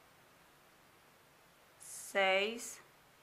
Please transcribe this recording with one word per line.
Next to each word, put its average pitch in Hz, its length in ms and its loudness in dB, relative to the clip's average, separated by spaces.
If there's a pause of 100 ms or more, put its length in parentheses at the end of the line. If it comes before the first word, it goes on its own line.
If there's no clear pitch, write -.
(1800)
seis 196 1000 0 (420)